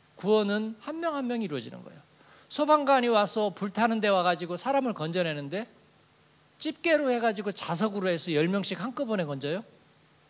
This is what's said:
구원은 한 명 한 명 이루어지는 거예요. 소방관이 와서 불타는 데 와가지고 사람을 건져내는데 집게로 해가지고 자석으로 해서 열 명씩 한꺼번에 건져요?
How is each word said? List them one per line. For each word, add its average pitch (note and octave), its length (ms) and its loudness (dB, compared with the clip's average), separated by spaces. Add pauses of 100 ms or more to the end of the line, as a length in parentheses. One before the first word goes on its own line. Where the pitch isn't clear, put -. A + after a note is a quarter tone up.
(160)
구원은 G#3+ 640 0
한 D#4 220 -8
명 E4 140 -2
한 C4+ 120 -4
명 A#3+ 140 -2
이루어지는 B2+ 420 -6
거예요. - 160 -20 (480)
소방관이 C#4 640 4
와서 G#3+ 440 2
불타는 A3 460 0
데 G#3 80 2
와가지고 F3 480 2
사람을 C4 380 0
건져내는데 D#3+ 760 -4 (920)
집게로 D4+ 520 0
해가지고 A3 400 0
자석으로 F#3+ 560 -2
해서 E3+ 260 -2
열 D3+ 140 4
명씩 F#3 340 -2
한꺼번에 A3 440 -2
건져요? C#3+ 380 -4 (680)